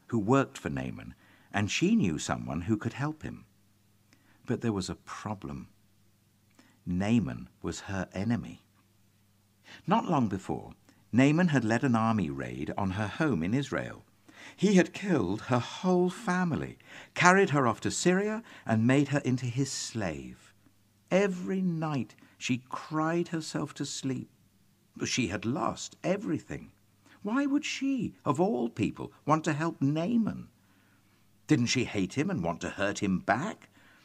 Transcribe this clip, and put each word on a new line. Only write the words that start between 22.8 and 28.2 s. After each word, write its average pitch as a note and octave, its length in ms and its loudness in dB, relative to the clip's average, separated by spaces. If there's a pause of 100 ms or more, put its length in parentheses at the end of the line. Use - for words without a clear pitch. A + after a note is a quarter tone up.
herself D#3 460 -6
to D3 100 -6
sleep. C3 460 -6 (720)
She A#2 240 0
had F#2+ 160 -4
lost - 580 -4
everything. E3+ 720 -6 (500)
Why C4 240 -2
would C#4+ 180 0
she, C4+ 500 -2 (100)